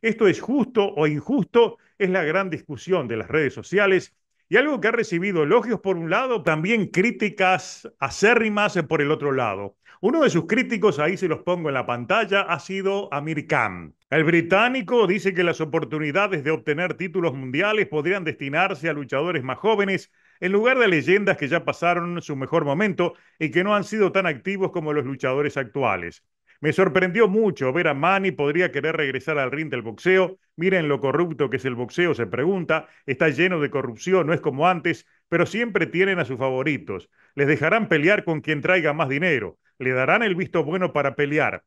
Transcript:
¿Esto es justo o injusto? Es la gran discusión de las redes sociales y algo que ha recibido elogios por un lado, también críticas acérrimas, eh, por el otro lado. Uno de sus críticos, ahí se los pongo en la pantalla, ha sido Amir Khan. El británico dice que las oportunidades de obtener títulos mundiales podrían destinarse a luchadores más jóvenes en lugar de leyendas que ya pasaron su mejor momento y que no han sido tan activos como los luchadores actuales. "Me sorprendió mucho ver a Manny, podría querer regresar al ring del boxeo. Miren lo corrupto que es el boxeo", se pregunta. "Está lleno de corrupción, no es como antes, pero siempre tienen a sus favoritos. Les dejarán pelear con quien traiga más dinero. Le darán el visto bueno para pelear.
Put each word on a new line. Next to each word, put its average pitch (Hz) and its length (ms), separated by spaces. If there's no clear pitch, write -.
¿Esto 220 260
es 170 120
justo 220 540
o 151 140
injusto? 220 680
Es 190 120
la 185 140
gran 180 260
discusión 151 580
de 113 100
las 107 100
redes 151 260
sociales 190 600
y 190 100
algo 277 220
que 202 100
ha - 20
recibido 185 520
elogios 220 360
por 190 180
un 165 120
lado, 226 340
también 170 440
críticas 185 1120
acérrimas, 208 760
eh, 170 60
por 156 180
el 143 100
otro 147 220
lado. 101 420
Uno 294 200
de 240 80
sus 165 160
críticos, 208 500
ahí 160 180
se 185 120
los 156 160
pongo 170 260
en 135 60
la 120 100
pantalla, 180 560
ha 165 180
sido 190 540
Amir 147 320
Khan. 95 480
El 151 140
británico 196 800
dice 190 300
que 180 80
las 165 180
oportunidades 156 840
de 143 60
obtener 160 460
títulos 170 400
mundiales 170 520
podrían 170 360
destinarse 156 680
a 156 40
luchadores 147 500
más 127 160
jóvenes 202 520
en 180 140
lugar 240 260
de 226 80
leyendas 180 500
que 147 100
ya 165 180
pasaron 175 580
su 151 120
mejor 147 300
momento 175 480
y 156 140
que 180 120
no 208 120
han 202 80
sido 208 280
tan 190 140
activos 180 460
como 156 200
los 147 140
luchadores 139 500
actuales. 107 680
"Me 151 120
sorprendió 185 540
mucho 185 440
ver 170 160
a 147 60
Manny, 185 380
podría 147 400
querer 147 260
regresar 143 400
al 131 140
ring 151 180
del 120 140
boxeo. 180 560
Miren 175 320
lo 139 120
corrupto 143 520
que 131 60
es - 80
el 127 100
boxeo", 135 400
se 117 100
pregunta. 156 600
"Está 143 240
lleno 165 300
de 143 100
corrupción, 143 560
no 156 80
es 156 80
como 143 260
antes, 175 380
pero 170 160
siempre 202 400
tienen 180 320
a 156 80
sus 120 140
favoritos. 131 720
Les 139 120
dejarán 160 400
pelear 175 360
con 160 180
quien 151 200
traiga 160 320
más 151 160
dinero. 135 500
Le 127 140
darán 139 280
el 202 140
visto 165 280
bueno 175 300
para 139 220
pelear. 139 520